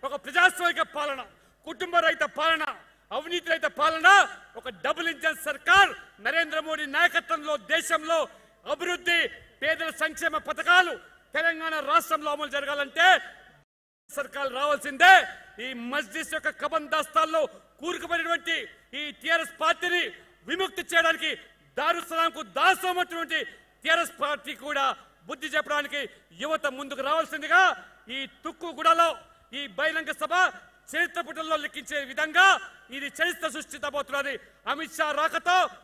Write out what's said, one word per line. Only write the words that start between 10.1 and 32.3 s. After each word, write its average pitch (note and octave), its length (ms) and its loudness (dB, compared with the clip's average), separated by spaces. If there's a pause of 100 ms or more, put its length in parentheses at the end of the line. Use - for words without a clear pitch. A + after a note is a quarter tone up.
పథకాలు E4+ 460 2 (400)
తెలంగాణ D#4+ 400 -2 (160)
రాష్ట్రంలో D#4 440 0
అమలు D4 220 -8
జరగాలంటే C#4+ 500 0 (1040)
సర్కార్ C#4 480 -6
రావాల్సిందే. D4 560 6 (520)
ఈ - 20 -8 (220)
మజ్లిస్ C#4+ 460 -6
యొక్క D#4 140 -4 (120)
కబందాస్తాల్లో D#4 800 0 (380)
కూరుకుపోయినటువంటి E4 760 -4 (440)
ఈ - 20 -6 (180)
టీఆర్ఎస్ D#4+ 420 -2
పార్టీని E4+ 400 0 (460)
విముక్తి F4+ 420 -4
చేయడానికి E4 400 2 (460)
దారుసలాంకు E4 680 -2 (140)
దాసోమటువంటి E4+ 840 0 (420)
టీఆర్ఎస్ E4 400 0
పార్టీ C#4+ 320 -6 (120)
కూడా C#4 200 -2 (440)
బుద్ధి C#4+ 260 -10
చెప్పడానికి D4 460 -2 (420)
యువత D#4 240 -4 (120)
ముందుకు C4+ 300 -10
రావాల్సిందిగా D#4 540 2 (540)
ఈ - 20 -6 (260)
తుక్కుగూడలో E4 640 0 (500)
ఈ C#4+ 40 -8 (160)
బహిరంగ D#4 320 -2 (100)
సభ D4+ 140 -2 (580)
చరిత్ర E4+ 360 -2
పుటల్లో D#4+ 340 -4
లెక్కించే D4 360 -8 (120)
విధంగా D#4 360 4 (500)